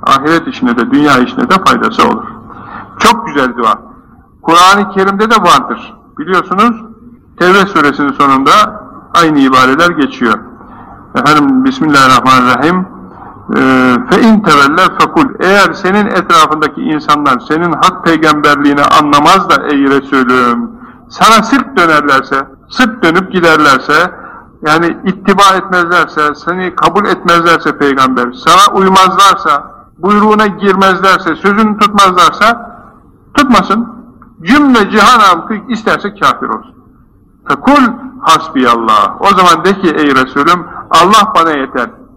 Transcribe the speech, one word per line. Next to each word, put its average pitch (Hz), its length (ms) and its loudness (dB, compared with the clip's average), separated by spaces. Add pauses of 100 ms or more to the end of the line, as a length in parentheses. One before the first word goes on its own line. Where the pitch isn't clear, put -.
Ahiret 151 440 -2
işine 123 300 -4
de, 120 140 -4
dünya 143 260 2
işine 123 320 -2
de 185 60 2 (120)
faydası 120 400 0
olur. - 160 -4 (760)
Çok - 280 0
güzel 131 300 -4
dua. 113 220 -2 (600)
Kur'an-ı 190 480 2
Kerim'de 196 400 -2
de 233 60 2
vardır. 147 640 -2 (200)
Biliyorsunuz, 185 680 -2 (540)
Tevbe 185 260 2
suresinin 143 460 -2
sonunda 139 400 0 (640)
aynı 160 260 2
ibareler 135 500 2
geçiyor. 131 500 -2 (760)
Efendim, 139 500 2
Bismillahirrahmanirrahim. 131 1200 2 (680)
Ee, 131 380 2 (140)
fe 196 120 2
in 220 200 4
teveller 156 580 2
fekul. 151 300 0 (100)
Eğer 185 340 2
senin 196 320 -2
etrafındaki 156 760 -2
insanlar 147 580 -2
senin 165 320 -4
hak 156 340 -2
peygamberliğini 147 800 0
anlamaz 156 680 2
da 131 180 0
ey 139 160 0
Resulüm, 127 880 0 (380)
sana 214 340 2
sırt - 340 -2
dönerlerse, 143 680 0 (220)
sırt - 340 -4
dönüp 175 280 0
giderlerse, 156 800 2 (560)
yani 165 380 0
ittiba 190 520 2
etmezlerse, 170 760 -2
seni 180 400 -8
kabul 170 300 0
etmezlerse 170 720 0
peygamber, 131 560 0
sana 190 440 2
uymazlarsa, 185 920 0 (260)
buyruğuna 208 500 2
girmezlerse, 190 880 0
sözünü 208 420 0
tutmazlarsa, 202 920 0 (640)
tutmasın. 233 640 0 (420)
Cümle 240 480 2
cihan 220 300 4
halkı 185 340 0
isterse 208 600 -6
kafir - 320 -2
olsun. 107 280 -10 (720)
Fekul 254 460 0 (280)
hasbiyallah. 117 1000 0
O - 60 0
zaman 180 380 2
de 196 80 2
ki 190 160 -2
ey 147 260 -2
Resulüm, 143 520 -2 (240)
Allah 190 440 2
bana 165 160 0
yeter. 131 380 -6 (280)